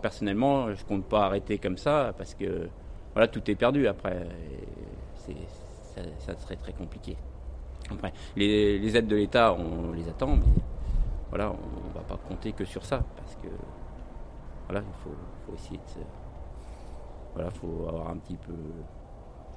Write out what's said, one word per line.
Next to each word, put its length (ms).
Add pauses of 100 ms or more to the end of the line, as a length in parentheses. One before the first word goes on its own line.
personnellement, 720
je 100
compte 240
pas 160
arrêter 340
comme 200
ça, 400
parce 160
que, 340 (440)
voilà, 160
tout 200
est 60
perdu 320
après. 300
Et 520 (560)
c'est, 120 (580)
ça, 80 (160)
ça 220
serait 160
très 160
compliqué. 440 (760)
Après, 220 (220)
les, 460
les 160
aides 100
de 80
l'État, 380
on 400
les 160
attend, 280
mais 160 (760)
voilà, 200
on, 380
on 100
va 20
pas 160
compter 360
que 120
sur 200
ça, 180 (140)
parce 200
que, 120 (1200)
voilà, 120
il 220
faut, 140 (300)
faut 80
essayer 240
de 120
se, 140 (1300)
voilà, 160
faut 380
avoir 200
un 80
petit 200
peu, 160 (1040)